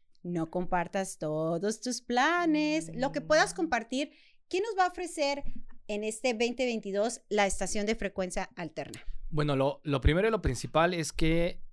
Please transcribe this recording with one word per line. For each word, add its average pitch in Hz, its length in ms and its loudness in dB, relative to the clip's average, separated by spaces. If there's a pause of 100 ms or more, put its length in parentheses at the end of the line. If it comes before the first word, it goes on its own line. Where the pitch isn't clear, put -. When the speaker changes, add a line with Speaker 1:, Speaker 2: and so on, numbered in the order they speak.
(220)
Speaker 1:
no 170 280 -4
compartas 180 680 -2
todos 165 640 -2
tus 247 180 -4
planes. 302 960 2
Lo - 180 -2
que 294 80 -4
puedas 196 320 4
Speaker 2:
Mm. - 40 -14
Speaker 1:
compartir, - 560 -2 (360)
¿qué 370 140 0
nos 440 160 -4
va 370 80 6
a - 20 4
ofrecer 311 560 -2 (440)
en 208 160 -2
este 220 300 0
veinte 240 320 0
veintidós 220 640 -2
la 208 160 4
estación 202 400 -2
de 220 80 2
frecuencia 190 600 -4
alterna? 160 440 -8 (300)
Speaker 3:
Bueno, 147 260 2
lo, 135 280 0
lo 139 180 0
primero 165 260 4
y - 20 2
lo 214 120 0
principal 156 520 2
es 165 180 -4
que, 160 480 2 (120)